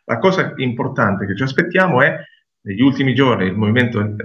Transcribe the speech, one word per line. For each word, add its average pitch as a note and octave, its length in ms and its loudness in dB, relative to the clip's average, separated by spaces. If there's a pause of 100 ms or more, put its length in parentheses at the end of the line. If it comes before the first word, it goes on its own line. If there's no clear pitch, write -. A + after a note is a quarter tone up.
la B2 160 -4
cosa F#3 380 0
importante A#2 680 -2
che G2 100 -4
ci G#2+ 60 -6
aspettiamo F3 640 2
è, D3+ 120 2 (460)
negli G#2 200 -6
ultimi C3+ 340 2
giorni A2+ 320 2
il F#2 100 -4
movimento, A2 400 0
il G#2 260 -2